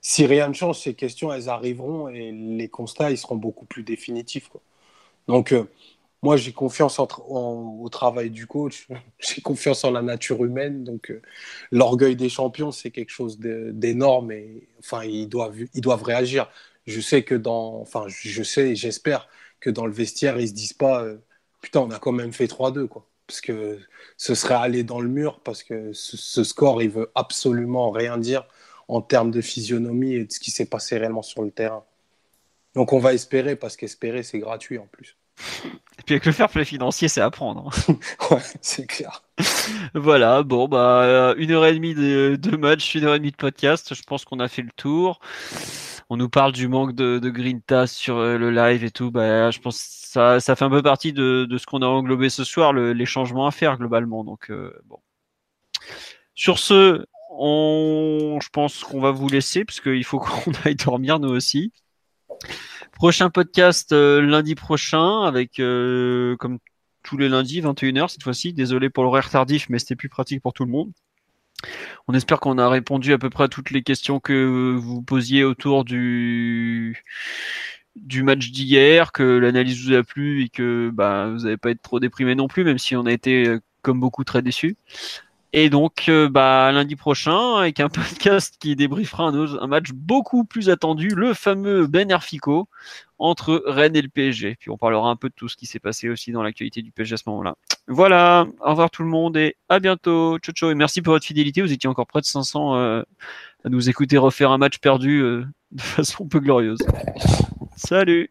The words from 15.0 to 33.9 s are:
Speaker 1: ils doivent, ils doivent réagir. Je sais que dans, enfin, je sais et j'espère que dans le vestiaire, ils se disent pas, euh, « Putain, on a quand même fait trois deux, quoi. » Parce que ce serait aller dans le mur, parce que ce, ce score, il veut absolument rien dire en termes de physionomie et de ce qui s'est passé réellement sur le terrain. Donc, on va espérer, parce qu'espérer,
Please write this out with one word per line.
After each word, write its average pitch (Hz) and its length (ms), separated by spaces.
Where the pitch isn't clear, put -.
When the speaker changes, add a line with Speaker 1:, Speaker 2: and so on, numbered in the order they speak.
Speaker 1:
ils 107 240
doivent, 113 280
ils 135 60
doivent 120 220
réagir. 123 480
Je 110 140
sais 131 220
que 131 120
dans, 113 460
enfin, 110 280
je 104 340
sais 135 280
et 113 60
j'espère 113 520
que 127 100
dans 113 160
le 107 60
vestiaire, 117 460
ils 117 100
se 101 60
disent 107 180
pas, 131 300
euh, « 110 160
Putain, - 200
on 120 100
a 110 80
quand 127 140
même 120 200
fait 120 160
trois 131 240
deux, 135 140
quoi. » - 200
Parce - 140
que 107 400
ce - 160
serait - 200
aller 123 300
dans 120 160
le 120 80
mur, 143 340
parce 117 200
que 110 320
ce, - 240
ce - 260
score, 127 380
il 107 80
veut 110 240
absolument 123 760
rien 117 280
dire 127 260
en 117 140
termes 117 300
de 113 100
physionomie 120 720
et 120 140
de - 40
ce - 80
qui - 120
s'est 113 160
passé 113 320
réellement 113 240
sur - 200
le 104 80
terrain. 110 340
Donc, 127 180
on 135 60
va 131 160
espérer, 131 420
parce - 200
qu'espérer, 117 460